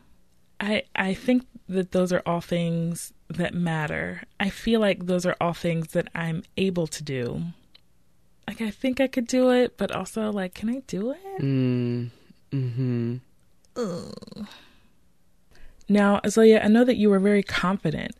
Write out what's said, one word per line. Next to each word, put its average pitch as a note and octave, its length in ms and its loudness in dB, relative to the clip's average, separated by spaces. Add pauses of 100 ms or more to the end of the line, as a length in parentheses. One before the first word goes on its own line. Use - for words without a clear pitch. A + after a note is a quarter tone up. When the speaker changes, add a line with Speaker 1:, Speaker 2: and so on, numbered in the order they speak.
(600)
Speaker 1:
I, G#3 240 -2 (120)
I F#3+ 200 0
think B3 320 0 (200)
that F#3 260 -2
those F3+ 200 2
are F3+ 120 2
all E3+ 160 0
things E3+ 720 -4 (160)
that E3 280 -4
matter. D#3+ 680 -4 (180)
I G3+ 120 -2
feel A3+ 300 0
like F#3 260 0
those F3+ 180 0
are F3 160 0
all E3+ 120 0
things E3 400 -4
that E3+ 200 -2
I'm E3 300 -6 (140)
able F3+ 300 0
to - 160 -10
do. C3+ 380 -4 (1080)
Like, G#3+ 140 -10
I A3 80 -4
think B3+ 300 -2
I C4+ 80 2
could B3+ 200 -2
do B3+ 240 4
it, B3 260 2
but G3 140 -4
also, G#3+ 400 -4
like, F#3+ 220 -6
can G#3+ 160 -6
I C4 160 -4
do G#3 260 -6
it? F#4+ 300 -10
Speaker 2:
Mm. B2 680 0 (420)
Mm-hmm. B2 640 -2 (640)
Speaker 1:
Ugh. - 680 -8 (1400)
Now, G3+ 360 4
Azealia, A3 400 8
I - 40 0
know A3+ 160 6
that B3 140 4
you G#3 120 4
were G3 100 6
very G3+ 240 4
confident - 760 -2